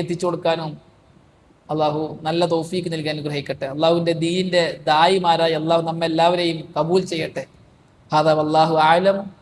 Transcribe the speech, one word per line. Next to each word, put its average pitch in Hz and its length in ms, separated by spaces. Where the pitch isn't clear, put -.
എത്തിച്ചു 170 260
കൊടുക്കാനും 165 440
അള്ളാഹു 151 280
നല്ല 165 160
തൗഫീക്ക് 165 400
നൽകി 156 200
അനുഗ്രഹിക്കട്ടെ. 147 600
അള്ളാഹുവിൻ്റെ 170 400
ദീനിൻ്റെ 180 400
ദായിമാരായി 165 720
അള്ളാഹു 165 280
നമ്മെല്ലാവരെയും 165 680
കബൂൽ 165 260
ചെയ്യട്ടെ. 156 320
ഹാദാ 156 280
വല്ലാഹു 156 360
അഅലം 185 320